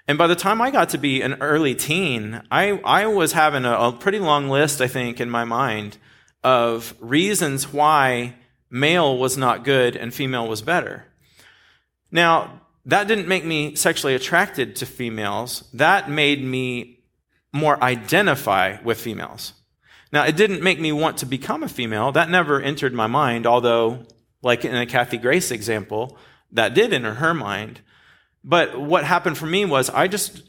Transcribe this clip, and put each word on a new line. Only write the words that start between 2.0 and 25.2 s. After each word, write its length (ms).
I, 320
I 220
was 260
having 320
a, 80
a 200
pretty 280
long 280
list, 320
I 60
think, 340
in 80
my 140
mind 560
of 560
reasons 720
why 640
male 480
was 180
not 280
good 320
and 180
female 320
was 160
better. 440
Now, 480
that 240
didn't 180
make 180
me 300
sexually 400
attracted 600
to 100
females. 840
That 360
made 360
me 560
more 300
identify 1000
with 180
females. 540
Now, 140
it 120
didn't 260
make 160
me 140
want 260
to 80
become 360
a 60
female. 440
That 160
never 320
entered 320
my 140
mind, 400
although, 580
like 220
in 100
a 100
Kathy 320
Grace 340